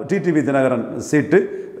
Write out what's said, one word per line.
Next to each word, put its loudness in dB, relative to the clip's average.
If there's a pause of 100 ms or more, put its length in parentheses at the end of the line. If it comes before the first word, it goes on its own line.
டி 0
டி 0
வி 2
தினகரன் 0
சீட்டு, 0 (180)